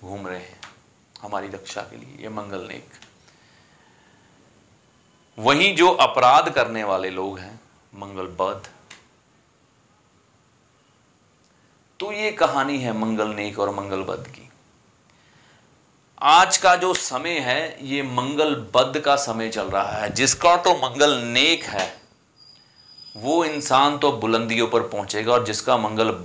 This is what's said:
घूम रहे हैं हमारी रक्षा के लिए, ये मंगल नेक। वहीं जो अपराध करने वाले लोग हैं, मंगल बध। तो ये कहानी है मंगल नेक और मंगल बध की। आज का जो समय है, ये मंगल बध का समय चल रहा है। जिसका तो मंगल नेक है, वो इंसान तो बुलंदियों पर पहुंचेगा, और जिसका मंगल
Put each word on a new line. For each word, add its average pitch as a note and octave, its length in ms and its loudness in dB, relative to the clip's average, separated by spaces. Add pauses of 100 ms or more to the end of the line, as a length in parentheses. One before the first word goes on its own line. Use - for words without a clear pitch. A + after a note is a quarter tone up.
घूम F#2+ 260 -14
रहे F2+ 120 -10
हैं - 200 -20 (560)
हमारी D3 340 -8
रक्षा - 320 -12
के A2 160 -14
लिए, B2 220 -20
ये A2 120 -14
मंगल G2+ 300 -10
नेक। - 280 -14 (2500)
वहीं D3+ 380 4
जो E3 140 6
अपराध C3 600 6
करने A#2 340 0
वाले F#2+ 280 0
लोग F#2+ 280 -6
हैं, G#2+ 200 -18 (340)
मंगल G2 340 -12 (120)
बध। G2 300 -4 (3250)
तो G#3 140 -8
ये G#3+ 200 -4
कहानी C#3+ 460 0
है A#2 180 -4
मंगल G#2+ 320 -2
नेक G#2 300 -6
और G2+ 140 -2
मंगल G2 300 -6
बध F#2 240 -10
की। - 160 -20 (1800)
आज F3+ 360 6
का F3+ 180 4
जो F3+ 180 0
समय D#3 460 -4
है, C3+ 440 -4
ये C#3 200 -4
मंगल C3+ 520 -2 (180)
बध C3 260 2
का C#3+ 180 2
समय A2+ 320 -4
चल G2+ 180 -6
रहा G2 260 -2
है। G#2+ 180 -4
जिसका E3+ 460 4
तो F3 200 4
मंगल C3+ 360 2 (100)
नेक C3 420 0
है, - 360 -6 (1120)
वो D3 300 0
इंसान D3 520 2
तो C#3+ 160 2
बुलंदियों A2+ 540 0
पर A2+ 200 0
पहुंचेगा, G#2+ 460 -2
और A#2+ 120 4
जिसका A2+ 320 0
मंगल A2 340 0 (140)